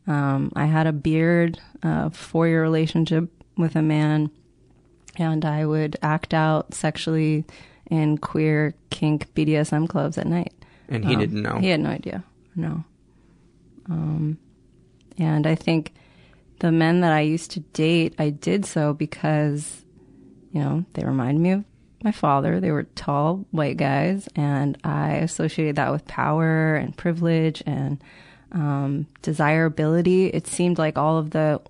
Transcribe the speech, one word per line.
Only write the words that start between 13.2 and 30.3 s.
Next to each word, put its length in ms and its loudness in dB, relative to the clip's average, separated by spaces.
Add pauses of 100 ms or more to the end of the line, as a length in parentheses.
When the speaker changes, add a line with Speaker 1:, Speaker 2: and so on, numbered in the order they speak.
Speaker 1:
Um, 480 -4 (800)
and 280 2
I 100 2
think 380 -2 (680)
the 120 2
men 300 4
that 100 4
I 100 4
used 300 -2
to 80 -8
date, 580 0
I 120 0
did 360 -2
so 280 0
because, 920 -2 (680)
you 80 0
know, 320 0
they 120 -4
reminded 360 0
me 100 4
of 120 0 (400)
my 80 2
father. 480 2
They 120 0
were 120 0
tall 680 -2
white 260 -2
guys, 580 0
and 480 0
I 320 -2
associated 600 -2
that 140 0
with 160 -4
power 680 0
and 200 -4
privilege 720 0
and, 360 -4 (500)
um, 560 -2 (160)
desirability. 1040 2
It 200 -4